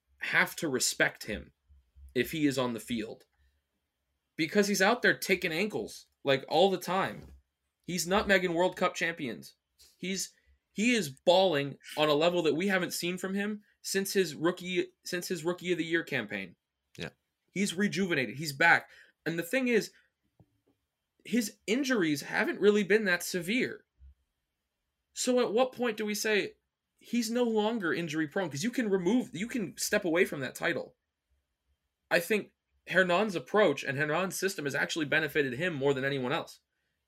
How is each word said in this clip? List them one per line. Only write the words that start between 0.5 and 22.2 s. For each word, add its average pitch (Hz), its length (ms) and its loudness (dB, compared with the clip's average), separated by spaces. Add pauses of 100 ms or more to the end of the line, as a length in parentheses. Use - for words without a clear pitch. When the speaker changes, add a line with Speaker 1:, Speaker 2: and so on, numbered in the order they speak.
Speaker 1:
to 170 100 -4
respect - 560 0
him - 300 -8 (600)
if 123 180 0
he 151 140 0
is 135 140 0
on 123 140 0
the 107 60 -6
field, 117 460 -6 (1120)
because 190 320 2
he's 190 140 0
out 247 200 4
there 185 120 4
taking 180 380 -2
ankles, 160 560 -6 (160)
like, 135 260 2
all 180 200 6
the 185 80 0
time. 175 560 -4 (520)
He's 165 220 -6
nutmegging 185 460 2
World 175 220 2
Cup 180 200 -2
champions. 143 600 -6 (420)
He's, 92 320 -6 (420)
he 240 240 2
is 170 140 0
balling 147 680 4 (200)
on 151 120 4
a 147 40 6
level 175 300 4
that 147 120 4
we 185 120 0
haven't 180 260 0
seen 180 240 -4
from 190 160 -6
him 208 280 -4 (200)
since 196 320 -2
his 170 220 2
rookie, 175 520 -2 (180)
since 175 220 -6
his 165 160 -4
Rookie 175 280 -4
of 170 60 0
the 160 80 -4
Year 165 180 0
campaign. 104 520 -6 (420)
Speaker 2:
Yeah. 87 120 -8 (420)
Speaker 1:
He's 175 220 -2
rejuvenated. 165 640 0
He's 151 160 -8
back. 151 360 4 (360)
And 165 120 -2
the 170 60 -4
thing 254 240 -2
is, 226 240 2 (1300)
his 220 280 0 (140)
injuries 214 540 2